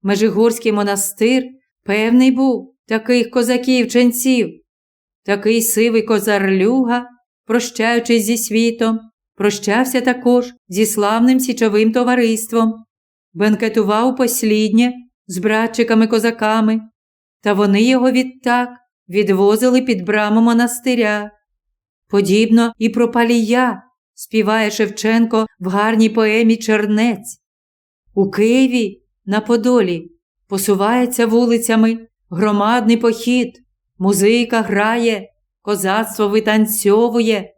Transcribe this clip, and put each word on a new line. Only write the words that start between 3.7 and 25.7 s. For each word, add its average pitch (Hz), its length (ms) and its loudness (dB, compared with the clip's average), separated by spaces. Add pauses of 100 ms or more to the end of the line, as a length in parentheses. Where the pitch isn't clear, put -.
Такий 208 360 0
сивий 226 400 0
козар 202 500 -2
Люга, 240 560 0 (380)
прощаючись 233 760 0
зі 226 140 -2
світом, 226 640 -2 (360)
прощався 214 680 -2
також 247 500 0 (160)
зі 202 180 0
славним 226 540 2
січовим 220 520 0
товариством, 226 800 0 (600)
бенкетував 214 800 0
посліднє 233 800 0 (340)
з 180 100 -10
братчиками-козаками, 220 1400 0 (600)
та 208 120 0
вони 202 300 2
його 254 280 2
відтак 247 580 -2 (400)
відвозили 208 720 2
під 220 240 -4
браму 214 360 0
монастиря. 233 920 0 (760)
Подібно 220 680 2
і 220 120 -2
про 233 220 0
Палія 233 720 0 (300)
співає 214 580 -2
Шевченко 220 760 0 (140)
в 185 80 -8
гарній 220 420 2